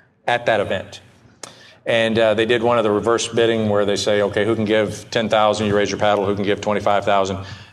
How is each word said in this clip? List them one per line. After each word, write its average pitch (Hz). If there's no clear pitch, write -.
at 120
that 113
event. 98
And, 113
uh, 110
they 110
did 120
one 120
of 110
the 107
reverse 107
bidding 113
where 104
they 101
say, 104
"Okay, 101
who 113
can 110
give 107
ten 113
thousand? 107
You 101
raise 104
your 98
paddle. 104
Who 101
can 101
give 98
twenty-five 101
thousand?" 98